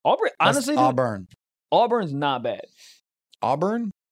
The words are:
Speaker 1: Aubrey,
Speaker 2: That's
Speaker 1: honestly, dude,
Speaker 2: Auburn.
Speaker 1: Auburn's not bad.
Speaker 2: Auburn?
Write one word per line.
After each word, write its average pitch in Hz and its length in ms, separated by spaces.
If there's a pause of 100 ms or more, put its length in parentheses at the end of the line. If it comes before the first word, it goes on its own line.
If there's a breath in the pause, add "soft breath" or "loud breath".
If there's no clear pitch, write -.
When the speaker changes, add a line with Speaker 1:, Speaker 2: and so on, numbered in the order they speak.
Speaker 1:
Aubrey, 214 340
Speaker 2:
That's 190 180
Speaker 1:
honestly, 269 180
dude, - 80
Speaker 2:
Auburn. 123 440 (440)
Speaker 1:
Auburn's 214 420
not 139 300
bad. 113 200 (760 soft breath)
Speaker 2:
Auburn? 190 500 (220)